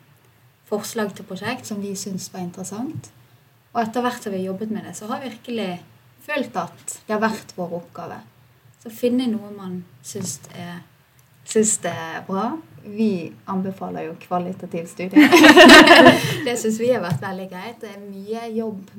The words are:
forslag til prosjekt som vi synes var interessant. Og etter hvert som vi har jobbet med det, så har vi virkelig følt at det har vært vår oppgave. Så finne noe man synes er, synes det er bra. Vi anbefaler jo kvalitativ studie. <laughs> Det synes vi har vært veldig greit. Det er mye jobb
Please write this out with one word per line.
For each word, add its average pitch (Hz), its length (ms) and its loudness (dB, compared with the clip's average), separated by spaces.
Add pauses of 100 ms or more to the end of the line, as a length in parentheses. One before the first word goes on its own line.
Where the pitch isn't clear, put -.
(720)
forslag 208 440 -6
til 190 100 -18
prosjekt 202 420 -10
som 202 140 -8
vi 196 140 -8
synes 190 380 -10
var 185 80 -12
interessant. 190 680 -10 (640)
Og 233 80 0
etter 226 200 -4
hvert - 200 -6
som 202 100 -8
vi 190 120 -4
har 190 80 -6
jobbet 214 180 -8
med 180 140 -6
det, 175 120 -16
så 214 120 -16
har 277 120 -6
vi 262 100 -10
virkelig 202 500 -8 (420)
følt 285 340 -6
at - 500 -10
det 220 140 -4
har - 0 -
vært - 360 -4
vår 170 160 -8
oppgave. - 480 -12 (640)
Så 233 60 -16
finne 247 380 -2
noe 208 280 -6
man 180 280 -12 (180)
synes - 380 -12 (140)
er, 175 280 -14 (600)
synes 214 380 0
det 170 100 -6
er 165 340 -12
bra. 214 300 -4 (280)
Vi 208 480 -4 (160)
anbefaler 185 580 -6
jo 165 80 -12
kvalitativ 180 720 -8
studie. 233 420 4
<laughs> 311 1160 10
Det 240 140 -2
synes 220 200 -2
vi 240 140 0
har 220 100 0
vært 175 180 -4
veldig 190 300 -10
greit. 196 300 -14
Det 214 100 -14
er 202 100 -18
mye 208 560 -12
jobb 214 420 -8